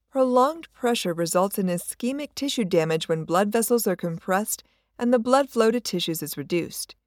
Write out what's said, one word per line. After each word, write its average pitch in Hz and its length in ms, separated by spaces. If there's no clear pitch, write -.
Prolonged 262 640
pressure 233 400
results 170 460
in 190 80
ischemic 240 680
tissue 269 280
damage 160 440
when 160 160
blood 185 260
vessels 233 380
are 180 80
compressed 190 680
and 240 120
the 254 60
blood 262 320
flow 226 220
to 240 80
tissues 170 420
is 151 140
reduced. 147 580